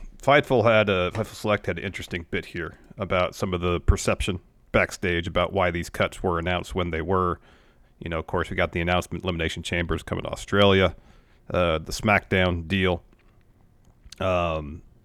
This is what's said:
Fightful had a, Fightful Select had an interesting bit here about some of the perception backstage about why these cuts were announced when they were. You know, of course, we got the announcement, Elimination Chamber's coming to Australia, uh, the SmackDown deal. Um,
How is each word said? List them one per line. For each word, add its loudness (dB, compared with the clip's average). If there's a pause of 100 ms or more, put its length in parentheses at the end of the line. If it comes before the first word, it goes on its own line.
(220)
Fightful 4
had 6
a, 2
Fightful -6
Select -2
had -4
an -8
interesting -8
bit -4
here -10 (200)
about 0
some -4
of -2
the 0
perception 0 (320)
backstage 0
about 0
why 2
these -4
cuts -2
were 0
announced -4
when -2
they -2
were. 2 (600)
You -10
know, -4
of -6
course, -2
we -8
got 0
the -2
announcement, -2
Elimination -4
Chamber's -4
coming -6
to -8
Australia, 4 (560)
uh, 0
the -12
SmackDown 2
deal. 0 (1160)
Um, -2 (240)